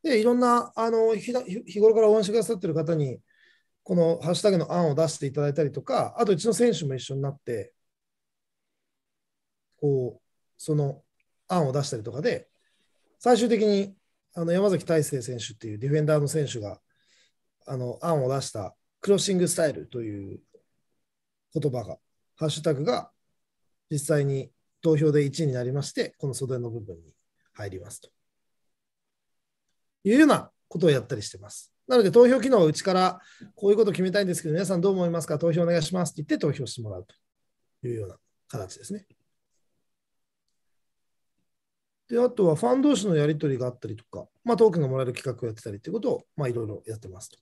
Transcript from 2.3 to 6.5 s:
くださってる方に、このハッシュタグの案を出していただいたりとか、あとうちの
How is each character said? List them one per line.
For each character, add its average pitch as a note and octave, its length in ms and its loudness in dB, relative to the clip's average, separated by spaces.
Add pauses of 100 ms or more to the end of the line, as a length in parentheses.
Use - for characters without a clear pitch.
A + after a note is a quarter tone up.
く A3+ 40 0
だ A3 60 2
さ A#3 120 -2
っ F#3 40 -6
て G3 80 -6
る D#3+ 80 -2
方 D#3+ 220 0
に、 C3 240 -4 (640)
こ F#3 100 -2
の E3 260 4
ハ D#3+ 120 -2
ッ - 20 2
シ - 60 -2
ュ - 20 -6
タ G#3 80 4
グ F#3 80 4
の D#3 140 -2
案 E3+ 180 2
を C3+ 60 0
出 D#3+ 100 4
し D#3 120 -6
て C#3+ 80 -6
い C3 60 -6
た D3 80 -4
だ D3 80 0
い C#3 60 -2
た E3 80 0
り C#3 80 0
と C3+ 100 -8
か、 - 380 -2
あ A#3 60 2
と G#3+ 80 2
う - 40 4
ち - 80 -6
の A3+ 80 2